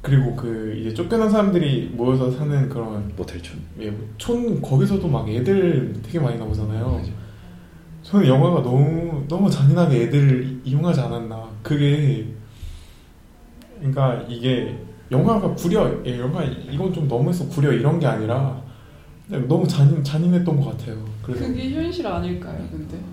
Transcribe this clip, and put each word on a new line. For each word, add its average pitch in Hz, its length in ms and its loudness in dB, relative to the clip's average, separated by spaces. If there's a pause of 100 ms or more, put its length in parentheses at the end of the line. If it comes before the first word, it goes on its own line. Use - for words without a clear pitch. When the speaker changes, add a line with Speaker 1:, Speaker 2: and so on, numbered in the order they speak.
Speaker 1:
그리고 127 320 2
그 110 440 -6
이제 110 140 -6
쫓겨난 220 360 0
사람들이 175 640 2
모여서 127 360 2
사는 143 400 0
그런 107 460 -6
Speaker 2:
모텔촌. 85 420 -10 (220)
Speaker 1:
예, 107 100 -8
뭐 107 160 -8 (120)
촌, 233 440 -2
거기서도 190 460 2
막 110 220 0
애들 127 640 2 (100)
되게 165 160 -4
많이 117 180 0
나오잖아요. 107 640 -2
Speaker 2:
그죠. - 120 -8 (920)
Speaker 1:
저는 196 240 4
영화가 151 360 6
너무, 147 680 2
너무 185 200 2
잔인하게 139 540 6
애들을 131 600 2
이용하지 147 340 2
않았나. 113 500 -6 (140)
그게, 143 640 2 (1500)
그러니까 135 500 0
이게 117 500 -2 (320)
영화가 180 460 2
구려, 175 340 2 (160)
예, 123 140 -4
영화 156 240 -2
이건 151 500 -4
좀 156 140 -2
너무해서 135 400 0
구려 143 240 2
이런 143 280 2
게 156 60 0
아니라 117 560 0 (680)
그냥 135 200 -4
너무 165 180 2
잔인-, 143 380 4
잔인했던 170 560 2
것 135 180 0
같아요. 110 200 -10 (260)
그래서 262 240 -4
Speaker 3:
그게 262 220 -4
현실 330 360 -4
아닐까요, 175 520 -6 (120)
근데? 156 280 -10 (160)